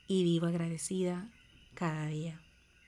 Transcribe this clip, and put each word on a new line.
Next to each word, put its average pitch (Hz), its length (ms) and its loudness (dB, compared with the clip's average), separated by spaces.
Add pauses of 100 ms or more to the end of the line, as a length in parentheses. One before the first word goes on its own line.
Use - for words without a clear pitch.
y 190 160 4
vivo 170 240 4
agradecida 175 800 -2 (460)
cada 156 320 -2
día. 156 340 -4 (480)